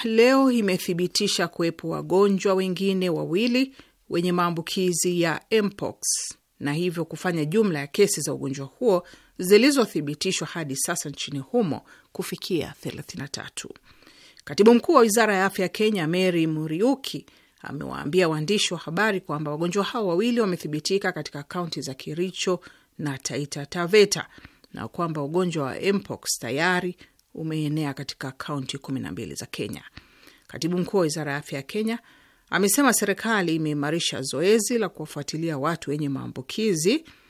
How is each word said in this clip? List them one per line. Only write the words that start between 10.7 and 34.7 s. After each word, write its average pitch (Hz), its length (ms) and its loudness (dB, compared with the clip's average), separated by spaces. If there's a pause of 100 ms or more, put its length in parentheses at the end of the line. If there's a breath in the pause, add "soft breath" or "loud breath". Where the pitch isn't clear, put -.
sasa - 320 -4
nchini 143 300 -8
humo 165 440 0 (300 soft breath)
kufikia - 680 -6
thelathini - 420 -12
na 143 60 -10
tatu. - 400 -12 (760 soft breath)
Katibu 208 300 6
mkuu 240 200 4
wa 269 60 8
wizara 214 360 4
ya 185 80 2
afya 196 180 0
ya 180 60 0
Kenya, 208 400 0
Mary 175 380 2
Muriuki, 160 800 -2 (360 soft breath)
amewaambia 147 680 0
waandishi 156 460 0
wa 165 60 -6
habari 196 400 0
kwamba 147 300 -6
wagonjwa 175 340 0
hao 220 220 -4
wawili 226 340 2
wamethibitika 180 720 -2
katika 151 300 -10
kaunti 175 400 -8
za 131 120 -10
Kericho 175 680 -4 (400 loud breath)
na 143 180 -4
Taita 143 480 -6
Taveta 190 600 4 (440 loud breath)
na 110 160 -8
kwamba 160 340 -4
ugonjwa 160 420 0
wa 123 120 -6 (160)
mpox - 460 -4
tayari 180 580 0 (380 soft breath)
umeenea 156 600 -2
katika 135 380 -10
kaunti 139 460 -8
kumi 135 220 -8
na 87 120 -10
mbili 90 220 -10
za - 120 -10
Kenya. 107 360 -10 (640 loud breath)
Katibu 180 320 -4
mkuu 180 180 -2
wa 190 60 4
wizara 147 300 -2
ya 143 60 -4
afya 151 180 -10
ya 135 60 -6
Kenya 220 360 -4 (520 soft breath)
amesema 202 420 4
serikali 202 600 0
imeimarisha 151 680 -2
zoezi 202 560 2